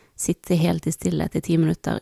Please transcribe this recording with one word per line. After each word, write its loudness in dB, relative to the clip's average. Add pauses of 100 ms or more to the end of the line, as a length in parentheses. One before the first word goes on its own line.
(140)
sitte -2
helt 0
i -2
stillhet -4
i 0
ti 0
minutter 0